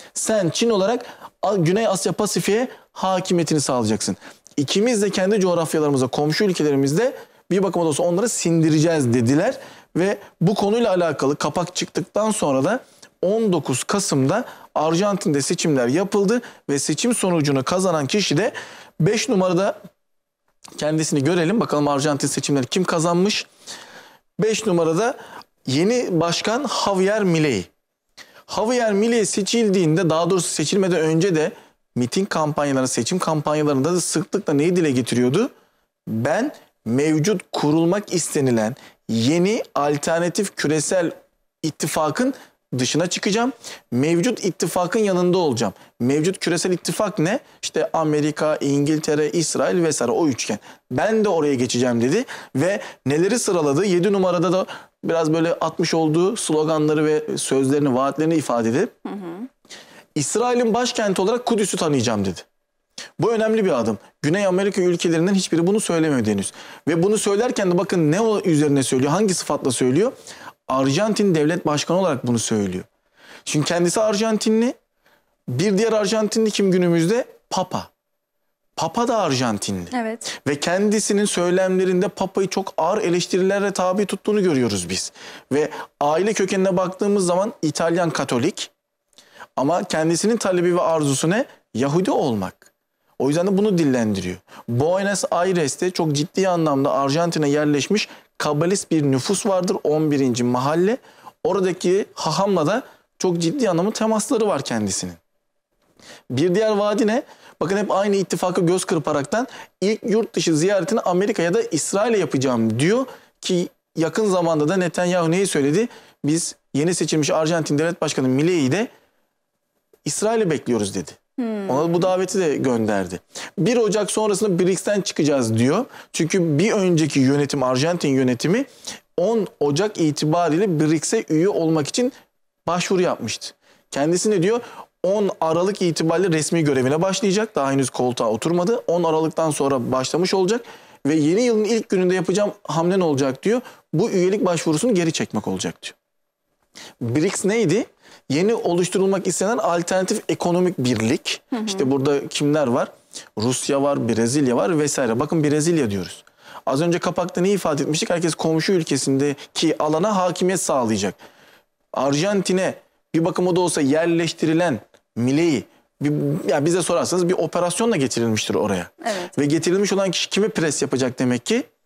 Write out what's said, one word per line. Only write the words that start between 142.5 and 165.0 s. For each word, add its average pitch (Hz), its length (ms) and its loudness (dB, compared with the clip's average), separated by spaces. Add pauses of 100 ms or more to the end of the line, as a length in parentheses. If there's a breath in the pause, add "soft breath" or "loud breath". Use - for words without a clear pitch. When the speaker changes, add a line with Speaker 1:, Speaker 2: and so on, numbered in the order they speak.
Speaker 1:
hamle 165 340 0
ne 180 60 2
olacak 139 380 0
diyor. 226 180 2 (320 loud breath)
Bu 180 180 0
üyelik 190 340 2
başvurusunu 175 500 0
geri 170 180 0
çekmek - 360 -4
olacak 95 340 -6
diyor. - 120 -14 (1080 loud breath)
brics 147 440 -2
neydi? 208 420 2 (420 loud breath)
Yeni 180 260 2
oluşturulmak 185 720 0
istenen 196 320 -2
alternatif 185 680 0
ekonomik 175 500 0
birlik. 117 720 0
Speaker 2:
Hı 262 60 -4
hı. 220 80 -4
Speaker 1:
İşte 190 260 -2
burada 139 380 0
kimler 147 380 0
var? 135 220 0 (500 loud breath)
Rusya 127 440 0
var, 139 260 0
Brezilya 117 480 2
var 170 220 2
vesaire. 135 420 0
Bakın 156 240 0
Brezilya 151 460 2
diyoruz. 95 340 -8 (420 loud breath)
Az 135 140 0
önce 170 180 0
kapakta 180 420 -4
ne 185 100 2
ifade 170 320 0
etmiştik? 156 280 -2
Herkes 170 240 0
komşu 160 380 0
ülkesindeki 143 1080 -2
alana 160 380 0
hakimiyet 180 440 0
sağlayacak. 110 540 -2 (800 loud breath)
Arjantin'e 185 800 0 (400)
bir 160 100 2
bakıma 180 320 0
da 185 40 2
olsa 175 200 0
yerleştirilen 160 1000 0 (360)